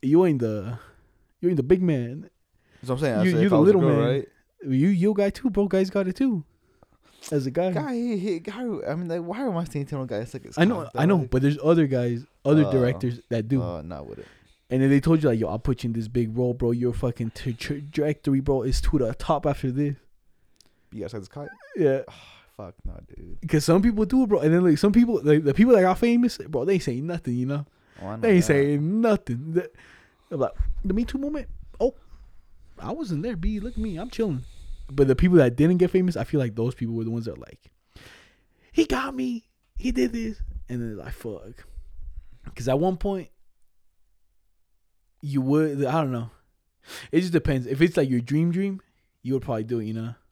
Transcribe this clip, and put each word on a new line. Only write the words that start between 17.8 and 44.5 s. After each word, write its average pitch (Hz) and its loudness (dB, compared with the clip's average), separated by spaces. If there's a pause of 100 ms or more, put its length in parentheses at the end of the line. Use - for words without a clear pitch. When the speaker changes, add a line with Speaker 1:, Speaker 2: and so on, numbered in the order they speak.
Speaker 1:
bro, 135 0
is 127 0
to - 2
the 117 0
top - -2
after 139 -2
this." 139 -2 (1000)
Speaker 2:
You 113 -14
gotta 85 -8
suck 110 -10
this 92 -16
cock? - -16 (260)
Speaker 1:
Yeah. 139 2
Speaker 2:
Ah, - -20 (420)
fuck 92 -14 (100)
no, 90 -10
dude. - -14 (100)
Speaker 1:
'Cause 156 2
some 170 4
people 214 2
do, 262 2
bro. 202 2
And 156 4
then, 180 4
like, 165 4
some 202 4
people, 233 4
like, 151 4
the 139 2
people 233 6
that 202 8
got 185 2
famous, 240 2
bro, 135 -6
they 190 2
ain't 175 0
saying 131 -4
nothing, 160 -6
you 127 -2
know? 143 -4 (360)
Speaker 2:
Oh, 95 -12
I 107 -8
know 113 -10
Speaker 1:
They 226 2
ain't 180 8
Speaker 2:
that. - 0
Speaker 1:
saying 147 2
nothing. 160 0
The, 170 -2 (600)
I'm 165 -6
like, 127 0 (320)
the 190 0
Me 226 0
Too 247 -6
movement, 285 -6 (320)
oh, 269 0 (840)
I 107 -8
wasn't 185 -6
there, 233 -6
B. 208 -2
Look 226 -10
at 220 -6
me. 214 -6
I'm 214 -10
chilling. 160 -4 (480)
But 135 4
the 135 4
people 180 6
that 123 6
didn't 160 4
get 175 4
famous, 185 2
I 113 -4
feel 151 -2
like 117 -4
those 117 -2
people 113 -6
were 113 -4
the 113 -6
ones 113 -6
that, 85 -10
like, - -20 (1000)
"He 320 4
got 269 -4
me. 254 -6 (320)
He 254 -4
did 247 0
this." 226 -8 (260)
And 120 -8
then, 110 -8
like, 73 -12
fuck. 107 -14 (880)
'Cause 117 -6
at 131 2
one 185 0
point, 196 -6 (1900)